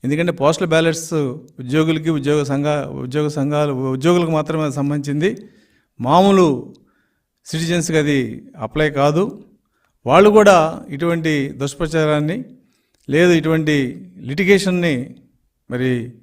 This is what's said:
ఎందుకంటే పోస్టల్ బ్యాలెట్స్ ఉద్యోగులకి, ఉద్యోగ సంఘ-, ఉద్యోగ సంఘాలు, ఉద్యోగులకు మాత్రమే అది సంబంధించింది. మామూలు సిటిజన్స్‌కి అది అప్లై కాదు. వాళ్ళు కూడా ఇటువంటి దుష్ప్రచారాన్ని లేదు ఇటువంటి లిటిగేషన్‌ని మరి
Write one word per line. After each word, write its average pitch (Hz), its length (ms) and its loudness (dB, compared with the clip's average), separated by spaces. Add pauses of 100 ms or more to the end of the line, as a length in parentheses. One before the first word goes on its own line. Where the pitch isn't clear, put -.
ఎందుకంటే 156 280 0
పోస్టల్ 156 420 0
బ్యాలెట్స్ 165 400 0 (460)
ఉద్యోగులకి, 156 500 0
ఉద్యోగ 147 340 0
సంఘ-, 143 460 -2 (140)
ఉద్యోగ 147 240 -4
సంఘాలు, 147 440 -2 (200)
ఉద్యోగులకు 165 400 0
మాత్రమే 156 320 -2
అది 139 120 -4
సంబంధించింది. 147 540 -2 (720)
మామూలు 180 460 4 (1000)
సిటిజన్స్‌కి 165 500 -2
అది 147 220 2 (380)
అప్లై 151 320 -2
కాదు. 147 340 0 (840)
వాళ్ళు 170 240 6
కూడా 208 280 8 (320)
ఇటువంటి 165 440 -2 (280)
దుష్ప్రచారాన్ని 151 760 -2 (720)
లేదు 170 220 4
ఇటువంటి 160 440 2 (540)
లిటిగేషన్‌ని 180 680 0 (760)
మరి 127 220 -2 (320)